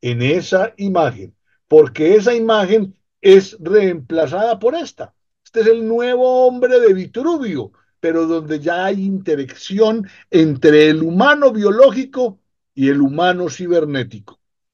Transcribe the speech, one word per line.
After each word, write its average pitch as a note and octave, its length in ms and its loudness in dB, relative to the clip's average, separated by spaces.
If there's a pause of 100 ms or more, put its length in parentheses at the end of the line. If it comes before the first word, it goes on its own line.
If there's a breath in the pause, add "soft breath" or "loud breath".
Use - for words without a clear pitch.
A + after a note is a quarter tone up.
en A#2+ 220 -4
esa F#3 540 -2
imagen, D#3 580 -4 (340)
porque D#3 460 4
esa G#3+ 200 2
imagen G#3+ 600 0 (260)
es F#3+ 400 4
reemplazada F3 1000 -2
por A#3+ 160 -2
esta. D4+ 400 -12 (300)
Este - 160 -4
es G#3+ 60 -2
el A3+ 200 2
nuevo B3+ 600 0
hombre B3+ 340 0
de A3 120 4
Vitruvio, G3+ 800 -6 (260)
pero E3 280 -2
donde D#3 340 -6
ya E3+ 240 -6
hay G3 200 -6
interacción F#3+ 1040 -4 (220 loud breath)
entre D#3 600 4
el D#3 120 -2
humano B3+ 500 2
biológico A3 880 0 (340)
y C3+ 140 0
el C#3+ 120 0
humano E3+ 480 0
cibernético. D3 920 -6 (340)